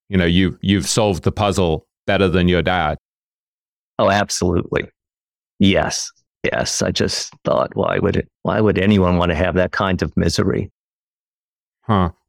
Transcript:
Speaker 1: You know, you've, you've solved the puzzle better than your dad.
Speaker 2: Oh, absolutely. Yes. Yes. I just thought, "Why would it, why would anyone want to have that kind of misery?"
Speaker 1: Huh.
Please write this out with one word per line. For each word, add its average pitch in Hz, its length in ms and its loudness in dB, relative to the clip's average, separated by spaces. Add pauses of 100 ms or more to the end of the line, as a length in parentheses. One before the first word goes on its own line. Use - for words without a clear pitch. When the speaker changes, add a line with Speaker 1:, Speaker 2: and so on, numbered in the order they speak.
(100)
Speaker 1:
You 98 80 0
know, 87 80 2
you've, 87 340 2
you've 98 260 0
solved 104 360 0
the 95 100 -2
puzzle 92 540 0 (200)
better 98 220 2
than 87 180 2
your 87 140 2
dad. 85 380 -2 (1000)
Speaker 2:
Oh, 110 120 2
absolutely. 95 800 -2 (680)
Yes. 85 540 0 (320)
Yes. - 360 -4
I 92 100 -2
just - 440 -4 (100)
thought, - 320 -2
"Why 92 220 -2
would 92 180 -2
it, - 120 -4 (140)
why 98 180 0
would 101 180 2
anyone 92 400 2
want 87 120 0
to 82 60 -2
have 90 200 0
that 90 160 0
kind 92 300 -2
of 80 140 -6
misery?" - 540 -2 (1120)
Speaker 1:
Huh. 95 280 0 (180)